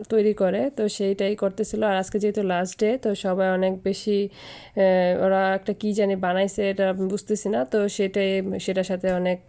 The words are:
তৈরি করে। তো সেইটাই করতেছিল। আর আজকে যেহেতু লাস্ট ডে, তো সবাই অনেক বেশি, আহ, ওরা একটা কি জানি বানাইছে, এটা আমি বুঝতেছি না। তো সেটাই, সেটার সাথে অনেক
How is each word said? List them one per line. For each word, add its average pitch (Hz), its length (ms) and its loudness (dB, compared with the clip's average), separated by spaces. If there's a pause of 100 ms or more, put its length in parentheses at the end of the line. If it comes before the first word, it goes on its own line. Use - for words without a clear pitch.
তৈরি 214 240 4
করে। 202 360 0
তো 214 200 -2
সেইটাই 196 460 -2
করতেছিল। 208 480 -4
আর 202 140 2
আজকে 190 220 -2
যেহেতু 208 240 0
লাস্ট 185 360 -2
ডে, 220 180 2
তো 214 180 -2
সবাই 190 340 0
অনেক 190 340 0
বেশি, 202 460 0
আহ, 185 960 2
ওরা 190 300 2
একটা 196 180 -4
কি 214 200 -2
জানি 196 220 2
বানাইছে, 190 540 0
এটা 190 200 2
আমি 190 180 -2
বুঝতেছি 202 420 -4
না। 233 160 0
তো 208 220 0
সেটাই, 190 720 -2
সেটার 185 240 -2
সাথে 185 300 -2
অনেক 180 360 0